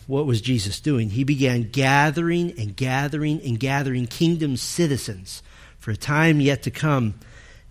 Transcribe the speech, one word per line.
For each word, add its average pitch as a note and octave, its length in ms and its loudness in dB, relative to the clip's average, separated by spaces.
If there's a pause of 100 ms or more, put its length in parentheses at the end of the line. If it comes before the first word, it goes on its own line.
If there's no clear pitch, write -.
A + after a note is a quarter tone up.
what C#3 180 -2
was A#2 160 2
Jesus A2 380 -2
doing? A#2+ 300 0
He B2+ 160 -2
began B2+ 440 2
gathering D#3 880 2
and G#2 180 -6
gathering D3 680 -2
and A#2 180 -2
gathering C3+ 480 -2
kingdom D#3+ 480 0
citizens A2+ 880 -4 (360)
for - 120 -6
a G2+ 60 -2
time D3+ 420 4
yet C#3 240 2
to B2 80 -4
come. C3 440 0 (560)